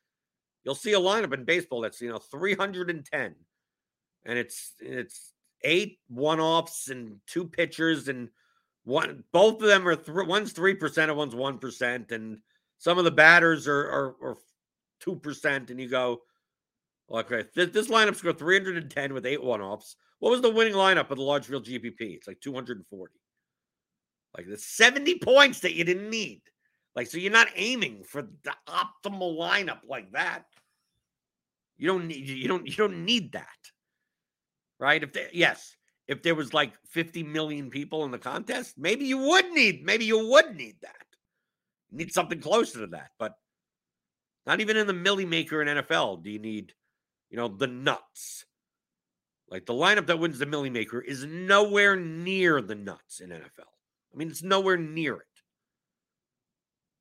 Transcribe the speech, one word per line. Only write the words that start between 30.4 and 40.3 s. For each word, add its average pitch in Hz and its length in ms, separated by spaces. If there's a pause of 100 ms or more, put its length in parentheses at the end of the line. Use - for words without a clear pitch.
You 147 100
don't 180 200
need, 135 220
you 131 180
don't, 180 180
you - 120
don't 190 260
need 214 300
that. 82 140 (1300)
Right? 151 240
If 139 80
there, - 220
yes, 165 420 (320)
if 139 160
there 170 100
was, 151 200
like, 147 180 (160)
fifty 165 360
million 151 460
people 143 360
in 131 60
the 120 60
contest, 240 600
maybe 220 260
you 262 140
would 349 340
need, 202 320
maybe 220 220
you 220 240
would 285 260